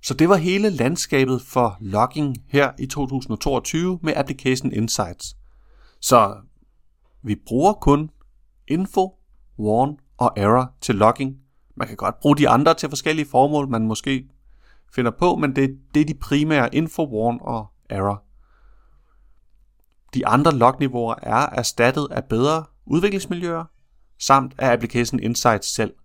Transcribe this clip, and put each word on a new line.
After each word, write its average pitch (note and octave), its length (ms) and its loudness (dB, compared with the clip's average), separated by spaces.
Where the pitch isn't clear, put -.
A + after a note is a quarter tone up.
Så C#3 40 -2
det D#3 160 2
var G3+ 60 6
hele F#3+ 340 0
landskabet C3 720 0
for A#2 400 -2
logging B2 560 -2
her C#3 320 2
i C3+ 60 -6
to C3+ 220 -6
tusind C3+ 240 -6
og G#2+ 80 -6
toogtyve D#3+ 640 -4
med D#3 120 -2
Application C3+ 580 -2
Insights. - 640 -6
Så G#2 340 4
vi G#2 120 -2
bruger D#3 260 2
kun D3+ 360 2
info, F#3+ 460 -2
warn A#2 380 0
og A#2+ 200 0
error A#2 340 2
til A#2 140 0
logging. B2+ 420 2
Man G#2+ 120 -6
kan - 100 -16
godt G2 220 -6
bruge C#3+ 180 4
de D3 120 2
andre D3 240 4
til D#3 160 -4
forskellige D3+ 360 -4
formål, C#3+ 440 0
man A2+ 180 -2
måske B2+ 420 -6
finder A#2+ 160 0
på, F3+ 240 0
men C#3 200 -2
det, C3+ 240 0
det D3 80 4
er D3+ 40 4
de D3 160 -6
primære D3 540 0
info, D#3+ 280 -2
warn A#2 380 -2
og A2 260 -8
error. G2+ 340 -4
De - 140 -2
andre C#3+ 280 4
logniveauer A#2+ 680 2
er A#2+ 240 0
erstattet C3 680 0
af - 140 -6
bedre D3 380 0
udviklingsmiljøer, F3 800 -2
samt C3+ 380 0
af B2+ 160 2
Application A#2 460 -2
Insights A2+ 540 0
selv. A2 200 -4